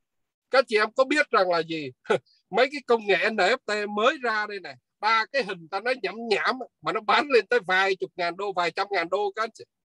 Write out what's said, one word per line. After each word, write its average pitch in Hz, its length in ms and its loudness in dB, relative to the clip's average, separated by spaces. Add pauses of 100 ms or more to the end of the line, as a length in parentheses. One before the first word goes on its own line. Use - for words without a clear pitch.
(500)
Các 262 180 4
chị 214 80 0
em 214 160 0
có 262 120 4
biết 294 260 0
rằng 190 200 4
là 170 120 2
gì? 160 280 -6 (140)
<laughs> 202 180 0 (280)
Mấy 240 220 4
cái 294 140 -8
công 226 200 0
nghệ 190 240 2
N 220 60 -6
F 208 300 2
T 208 220 -4
mới 220 340 0
ra 214 240 -2
đây 202 140 -12
này, 147 140 -14 (260)
ba 226 320 0
cái 277 120 0
hình 175 240 -10
ta 196 120 -6
nói 247 220 -2
nhảm 226 120 -6 (140)
nhảm 196 260 0 (280)
mà 156 100 -4
nó 220 80 -2
bán 226 280 0
lên 247 180 4
tới 240 200 2
vài 190 300 2
chục 185 200 -8
ngàn 170 200 -4
đô, 202 160 -6
vài 175 180 -2
trăm 196 200 -4
ngàn 170 180 -2
đô 196 280 -2
các 220 60 -2
anh 226 120 -4
chị. - 100 -20 (280)